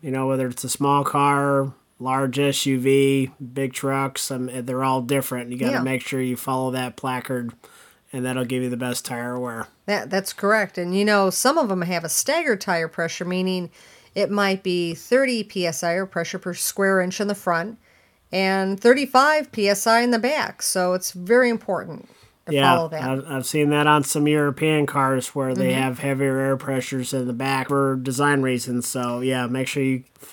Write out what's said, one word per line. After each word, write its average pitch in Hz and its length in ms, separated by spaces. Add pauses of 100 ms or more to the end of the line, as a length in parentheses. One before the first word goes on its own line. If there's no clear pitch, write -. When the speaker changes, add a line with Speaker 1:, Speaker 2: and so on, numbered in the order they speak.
Speaker 1:
you 156 80
know, 131 160
whether 131 220
it's 123 160
a 131 60
small 143 340
car, 139 720 (260)
large 131 400
S 139 260
U 135 140
V, 135 520 (220)
big 135 200
trucks, 135 580
um, 127 200
they're 127 320
all 131 180
different. 123 500
You 123 80
gotta 247 140
Speaker 2:
Yeah. 262 80
Speaker 1:
make 131 200
sure 131 200
you 127 160
follow 131 340
that 127 240
placard, 127 580 (580)
and 127 140
that'll 127 200
give 127 180
you 123 60
the 123 80
best 123 280
tire 123 320
wear. 117 300 (180)
Speaker 2:
That, 180 240
that's 190 240
correct. 202 460
And, 180 180
you 202 80
know, 202 240
some 269 300
of 262 100
'em 180 140
have 170 200
a 165 60
staggered 285 520
tire 170 260
pressure, 165 380
meaning 185 440 (460)
it 190 160
might 196 320
be 175 320
thirty 247 480
P 180 240
S 160 160
I 170 100
air 185 140
pressure 175 320
per 180 160
square 196 440
inch 185 220
in 202 60
the 202 80
front 185 420 (520)
and 190 480
thirty-five 269 760
P 202 180
S 202 160
I 226 160
in 247 80
the 233 100
back. 262 440
So 180 300
it's 185 180
very 233 380
important 185 600 (380)
to 165 60
Speaker 1:
Yeah, 139 220
Speaker 2:
follow 165 140
that. 156 140
Speaker 1:
I've, 135 280
I've 135 140
seen 147 240
that 147 160
on 151 180
some 147 240
European 151 600
cars 135 480
where 131 180
they 127 160
Speaker 2:
Mm-hmm. 131 120
Speaker 1:
have 131 180
heavier 139 400
air 135 180
pressures 131 560
in 127 140
the 127 40
back 131 380
for 139 260
design 135 460
reasons. 123 460
So, 123 340
yeah, 127 240
make 127 220
sure 143 160
you 131 200 (300)